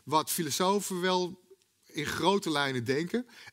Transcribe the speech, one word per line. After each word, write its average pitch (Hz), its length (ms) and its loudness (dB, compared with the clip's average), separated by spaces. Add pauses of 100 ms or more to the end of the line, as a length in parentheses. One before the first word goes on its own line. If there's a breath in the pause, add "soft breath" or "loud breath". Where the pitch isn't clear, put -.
wat 147 260 0
filosofen 185 720 0
wel 180 480 0 (440)
in 147 140 -4
grote 175 440 2
lijnen 135 340 0
denken 170 420 0 (260 loud breath)